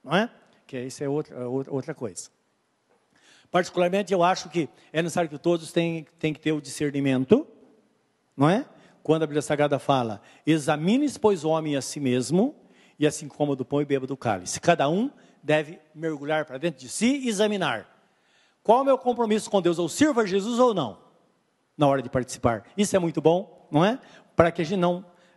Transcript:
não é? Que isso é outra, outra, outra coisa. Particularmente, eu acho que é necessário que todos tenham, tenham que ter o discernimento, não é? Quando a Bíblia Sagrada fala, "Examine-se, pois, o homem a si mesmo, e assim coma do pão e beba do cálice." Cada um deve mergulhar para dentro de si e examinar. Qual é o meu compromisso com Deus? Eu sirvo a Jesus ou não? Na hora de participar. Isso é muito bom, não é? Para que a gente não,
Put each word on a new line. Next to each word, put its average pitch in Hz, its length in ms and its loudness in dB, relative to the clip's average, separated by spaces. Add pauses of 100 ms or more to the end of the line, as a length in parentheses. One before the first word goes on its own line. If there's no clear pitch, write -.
não 143 100 -4
é? 220 160 0 (360)
Que 131 160 -10
isso 131 200 -12
é 139 60 -4
outra, 139 400 -6
outra, 135 240 -6
outra 139 220 -6
coisa. - 340 -12 (1200)
Particularmente, 180 640 0
eu 175 100 2
acho 180 260 0
que 156 200 -4 (240)
é 156 100 0
necessário 170 260 -2
que 147 100 -14
todos 170 340 -2
tenham, 165 340 -2 (120)
tenham 156 160 -2
que - 60 -12
ter 156 120 0
o 151 80 -2
discernimento, 139 840 0 (880)
não 143 120 4
é? 214 160 2 (380)
Quando 160 220 2
a - 20 0
Bíblia 147 160 -2
Sagrada 147 360 0
fala, 120 440 -2 (240)
"Examine-se, 160 720 0
pois, 196 260 2
o 156 40 0
homem 156 280 0
a 127 60 -2
si - 160 -10
mesmo, 135 560 0 (440)
e 147 80 2
assim 147 200 -2
coma 143 300 -4
do 127 80 -8
pão 143 180 -2
e - 20 -4
beba 139 220 -2
do 139 100 -8
cálice." 92 440 -6
Cada 156 280 2
um 208 220 -2 (320)
deve 151 380 -2 (140)
mergulhar 156 500 -4
para 131 140 -12
dentro 160 220 -6
de 127 80 -16
si 254 280 0
e 262 120 -6
examinar. 190 600 -2 (760)
Qual 233 160 6
é 269 40 2
o - 20 -4
meu 269 140 2
compromisso 233 520 0
com 202 100 4
Deus? 170 180 0
Eu 170 100 -2
sirvo 277 320 2
a 220 60 2
Jesus 202 340 -2
ou 247 120 6
não? 131 260 -4 (800)
Na 147 120 4
hora 135 140 2
de 123 80 -12
participar. 120 540 -2 (120)
Isso 202 180 0
é 190 40 2
muito 170 220 0
bom, 170 500 0
não 151 140 4
é? 240 140 0 (380)
Para 165 160 6
que 175 100 -4
a - 20 -2
gente 185 140 -2
não, 180 260 0 (320)